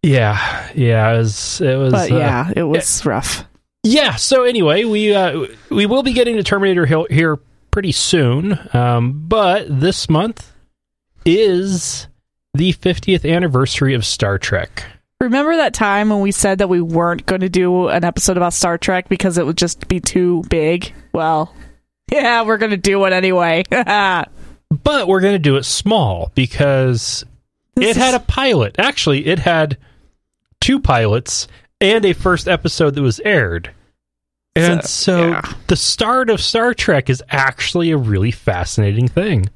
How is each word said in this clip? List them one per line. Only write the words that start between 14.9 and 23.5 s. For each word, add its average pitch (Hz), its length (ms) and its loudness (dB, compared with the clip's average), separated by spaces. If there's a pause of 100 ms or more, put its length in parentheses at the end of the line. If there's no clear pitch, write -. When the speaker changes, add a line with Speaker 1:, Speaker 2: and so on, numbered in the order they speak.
Speaker 2:
Remember 277 340 2
that 302 180 0
time 208 380 0
when 208 80 2
we 196 140 0
said 190 260 0
that 196 100 0
we 180 120 2
weren't 170 440 0
gonna 185 240 -2
do 180 380 2
an - 160 0
episode 170 340 0
about 175 180 0
Star 170 240 -2
Trek 185 300 -2
because 180 300 0
it 165 80 0
would 165 100 -2
just - 300 -4
be 180 140 -2
too 175 500 0
big? 170 420 -2 (200)
Well, 160 420 -2 (280)
<laughs> - 300 -18
yeah, 240 300 0
we're 214 160 0
gonna 214 180 0
do 196 220 -2
one 190 140 2
anyway. 185 580 2